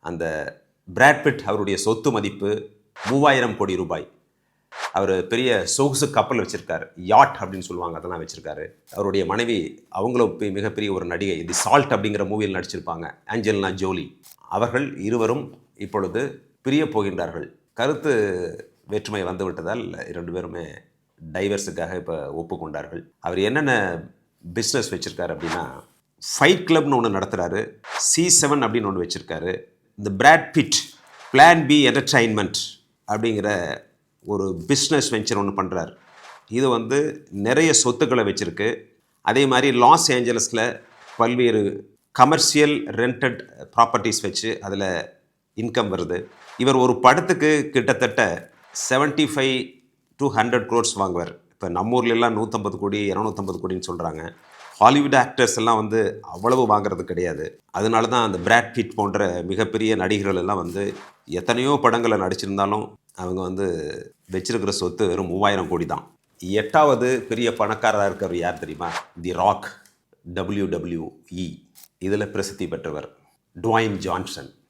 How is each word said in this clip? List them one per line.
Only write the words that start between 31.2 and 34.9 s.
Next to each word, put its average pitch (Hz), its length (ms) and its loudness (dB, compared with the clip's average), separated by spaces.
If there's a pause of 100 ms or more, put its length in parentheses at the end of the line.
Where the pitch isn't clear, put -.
பிளான் 160 380 10
பி 151 80 8 (100)
என்டர்டெயின்மெண்ட் 117 680 2 (520)
அப்படிங்கிற 107 380 0 (840)
ஒரு 98 120 -2 (220)
பிசினஸ் 139 460 2